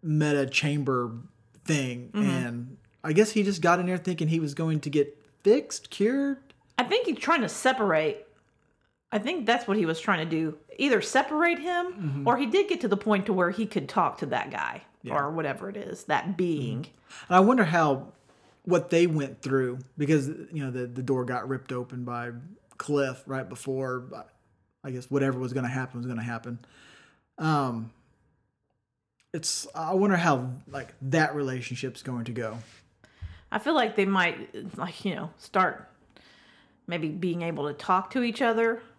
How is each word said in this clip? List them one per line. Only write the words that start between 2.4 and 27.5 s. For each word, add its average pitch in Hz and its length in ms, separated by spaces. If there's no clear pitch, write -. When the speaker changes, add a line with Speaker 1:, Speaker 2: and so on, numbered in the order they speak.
Speaker 1:
I 156 100
guess 214 180
he 214 120
just 190 180
got 175 180
in 180 80
there 180 100
thinking 170 320
he 165 100
was 147 140
going 160 280
to 151 80
get 143 280
fixed, - 460
cured. 269 480
Speaker 2:
I 262 40
think 440 240
he's 277 100
trying 311 240
to 202 80
separate. 185 760
I 220 80
think 262 260
that's 240 220
what 202 100
he 196 80
was 160 160
trying 190 180
to 156 100
do. 160 280
Either 247 240
separate 302 580
him, 349 340
Speaker 1:
Mm-hmm. 143 340
Speaker 2:
or 269 100
he 277 80
did 392 220
get 349 140
to 247 80
the 202 80
point 202 300
to 214 60
where 180 160
he 208 160
could 147 240
talk 170 300
to 160 80
that 127 240
guy, - 300
Speaker 1:
Yeah. 117 140
Speaker 2:
or 143 160
whatever 160 380
it 202 80
is, 185 260
that 160 340
being. 147 440
Speaker 1:
Mm-hmm. - 480
And 180 80
I - 20
wonder 226 240
how, 156 460
what 170 240
they 170 180
went 143 340
through, 131 380
because, 147 300
you 151 360
know, 131 80
the, 123 140
the 123 160
door 127 220
got 123 240
ripped 131 240
open 123 320
by 120 280
Cliff 139 480
right 135 220
before, 131 800
I 139 80
guess 127 180
whatever 135 300
was 127 140
gonna 127 160
happen 131 300
was 120 80
gonna 117 140
happen. 120 380
Um, 131 520